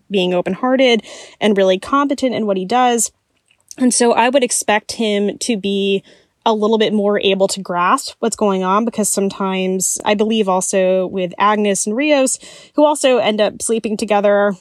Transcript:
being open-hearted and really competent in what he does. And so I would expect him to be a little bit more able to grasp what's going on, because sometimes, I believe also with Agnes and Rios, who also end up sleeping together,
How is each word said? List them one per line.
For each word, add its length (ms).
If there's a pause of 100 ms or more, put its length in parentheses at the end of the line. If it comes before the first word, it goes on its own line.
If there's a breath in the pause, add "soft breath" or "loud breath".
(100)
being 220
open-hearted 720 (380 loud breath)
and 160
really 200
competent 560
in 120
what 100
he 80
does. 480 (640)
And 160
so 200
I 180
would 120
expect 500
him 460
to 200
be 440 (460 soft breath)
a 60
little 240
bit 140
more 260
able 300
to 120
grasp 600
what's 160
going 260
on, 220
because 240
sometimes, 960
I 100
believe 340
also 600
with 300
Agnes 500
and 80
Rios, 420 (380 loud breath)
who 80
also 340
end 220
up 200
sleeping 360
together, 640